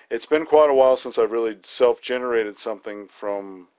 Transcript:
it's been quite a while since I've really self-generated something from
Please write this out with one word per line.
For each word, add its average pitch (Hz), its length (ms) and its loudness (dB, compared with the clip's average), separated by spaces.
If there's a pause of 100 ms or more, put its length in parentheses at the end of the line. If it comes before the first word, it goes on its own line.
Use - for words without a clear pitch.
it's 117 160 -6
been 156 200 -2
quite 151 240 6
a 139 40 2
while 131 220 4
since 127 220 -6
I've 110 160 0
really 113 300 -4
self-generated 120 920 -2
something 104 520 -12
from 98 580 -10 (120)